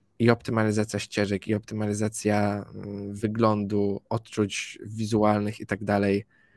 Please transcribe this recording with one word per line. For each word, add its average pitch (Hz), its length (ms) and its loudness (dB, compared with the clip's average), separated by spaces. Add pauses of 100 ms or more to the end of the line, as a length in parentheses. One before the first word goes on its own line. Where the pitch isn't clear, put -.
(200)
i 117 100 6
optymalizacja 110 720 0
ścieżek, 101 480 -2
i 110 80 0
optymalizacja, 104 1120 -2 (100)
mm, 101 380 -10
wyglądu, 104 960 0
odczuć - 760 -4
wizualnych 107 760 2
i - 60 -10
tak 104 180 -4
dalej, 101 420 2 (320)